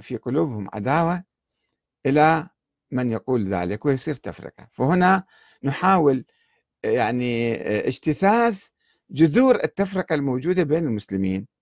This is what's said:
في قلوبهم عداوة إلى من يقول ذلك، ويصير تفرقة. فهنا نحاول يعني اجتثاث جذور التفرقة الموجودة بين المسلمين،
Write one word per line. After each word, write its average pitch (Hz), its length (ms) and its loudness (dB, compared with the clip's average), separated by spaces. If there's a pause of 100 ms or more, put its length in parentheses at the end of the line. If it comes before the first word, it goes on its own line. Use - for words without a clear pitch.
في - 160 -10
قلوبهم 123 560 -4
عداوة 165 500 -2 (840)
إلى 151 420 2 (440)
من 123 200 -2
يقول 113 360 -2
ذلك، 95 380 -2
ويصير 139 300 -2
تفرقة. - 560 -16
فهنا 180 520 2 (400)
نحاول 143 640 2 (580)
يعني 117 720 0 (320)
اجتثاث 196 760 0 (480)
جذور 165 440 4
التفرقة 190 600 -4
الموجودة 143 480 -2
بين 156 240 -4
المسلمين، 98 600 -4 (140)